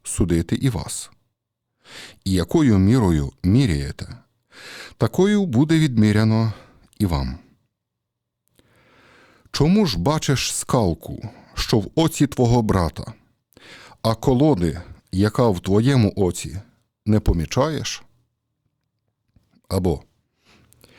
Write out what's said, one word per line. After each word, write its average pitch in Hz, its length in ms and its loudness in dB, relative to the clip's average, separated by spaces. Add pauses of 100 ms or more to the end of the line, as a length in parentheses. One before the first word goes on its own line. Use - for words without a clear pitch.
судити 85 520 -2
і - 140 -2
вас. - 420 -8 (1120)
І 95 80 -4
якою 107 480 2
мірою 95 520 2 (120)
міряєте, 87 760 -2 (800)
такою 202 480 2
буде 156 340 2
відміряно 110 760 2 (460)
і 104 60 0
вам. 69 340 -2 (2000)
Чому 190 340 2
ж 151 140 -4
бачиш 151 560 -2
скалку, - 720 -2 (240)
що - 260 -2
в 95 160 -6
оці 156 320 2
твого 120 340 2
брата, 92 520 -2 (880)
а 113 140 0
колоди, 107 680 0 (300)
яка 104 360 2
в 92 120 0
твоєму 113 560 2
оці, 90 460 -4 (440)
не 104 140 2
помічаєш?" 113 840 -2 (1700)
Або 90 340 -2 (960)